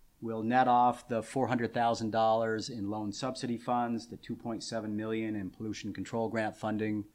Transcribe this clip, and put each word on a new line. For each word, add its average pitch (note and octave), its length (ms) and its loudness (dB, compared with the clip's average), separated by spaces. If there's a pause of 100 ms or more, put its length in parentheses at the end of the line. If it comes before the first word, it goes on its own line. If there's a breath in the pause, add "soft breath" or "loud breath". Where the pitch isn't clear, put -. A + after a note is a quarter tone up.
(220)
We'll A2+ 220 -4
net B2+ 240 6
off B2 400 6
the A2+ 140 0
four B2+ 260 0
hundred A#2 260 0
thousand A#2 380 2
dollars A2 580 2
in G#2 200 -6
loan G#2+ 220 -4
subsidy B2 460 -4
funds, A#2+ 500 0
the G2+ 100 -12
two - 180 -8
point A2+ 280 -6
seven G#2+ 320 -4
million A2 400 -2
in F#2+ 140 -4
pollution G#2+ 440 -8
control A2 360 -2
grant G#2+ 260 -2
funding, G#2+ 480 -2 (120)